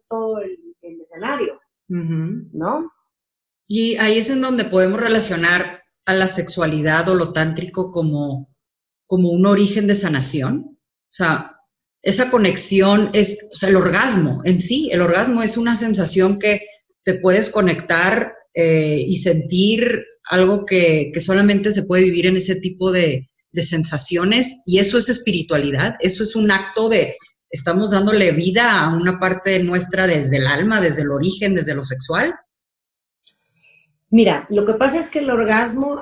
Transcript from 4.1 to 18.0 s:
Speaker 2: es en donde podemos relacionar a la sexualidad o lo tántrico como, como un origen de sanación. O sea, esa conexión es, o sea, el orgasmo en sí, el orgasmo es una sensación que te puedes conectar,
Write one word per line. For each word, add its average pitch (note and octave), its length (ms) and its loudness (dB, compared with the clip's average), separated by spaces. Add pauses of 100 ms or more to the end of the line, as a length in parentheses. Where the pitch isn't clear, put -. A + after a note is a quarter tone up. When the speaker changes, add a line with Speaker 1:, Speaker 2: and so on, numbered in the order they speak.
Speaker 2:
es A3+ 120 0
en C4+ 100 0
donde B3+ 240 -2
podemos F#3+ 360 0
relacionar F#3 840 0 (240)
a F#3 80 0
la F#3+ 140 2
sexualidad D#3+ 800 -2
o F#3 60 2
lo E3+ 180 0
tántrico D#3+ 600 -4
como, D3 600 -4 (520)
como F3+ 240 2
un F3 160 2
origen G3+ 400 2
de G3 80 2
sanación. D#3+ 840 -2
O - 360 -20
sea, D#3+ 440 -2 (460)
esa B3+ 280 0
conexión G3+ 840 2
es, - 380 0
o - 40 -6
sea, F#3+ 140 -2
el G3 60 4
orgasmo F3 680 0
en F3+ 160 2
sí, C#4 320 0
el F3 80 0
orgasmo G#3+ 420 0
es G#3+ 140 0
una A#3 180 -2
sensación G3 640 0
que G#3 220 0 (440)
te F#3 100 0
puedes F#3+ 360 2
conectar, F#3 840 0 (220)